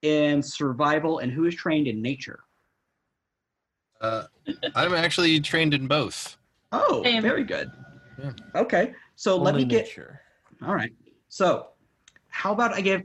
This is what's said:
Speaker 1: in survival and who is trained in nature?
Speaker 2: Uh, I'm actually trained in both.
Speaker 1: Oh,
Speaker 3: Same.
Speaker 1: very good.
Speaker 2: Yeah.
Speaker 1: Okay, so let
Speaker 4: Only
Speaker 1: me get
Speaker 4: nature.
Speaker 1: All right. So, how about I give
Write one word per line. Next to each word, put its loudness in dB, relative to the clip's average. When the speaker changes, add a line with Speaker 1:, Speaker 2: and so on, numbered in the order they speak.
Speaker 1:
in 2
survival 0
and -2
who 0
is 0
trained 0
in -4
nature? -8
Speaker 2:
Uh, -4
I'm 2
actually 4
trained 2
in -2
both. -2
Speaker 1:
Oh, 2
Speaker 3:
Same. 2
Speaker 1:
very 0
good. -6
Speaker 2:
Yeah. -10
Speaker 1:
Okay, 0
so 2
let 2
Speaker 4:
Only 4
Speaker 1:
me -2
get 4
Speaker 4:
nature. -18
Speaker 1:
All -2
right. -4
So, 0
how -4
about 0
I -4
give 2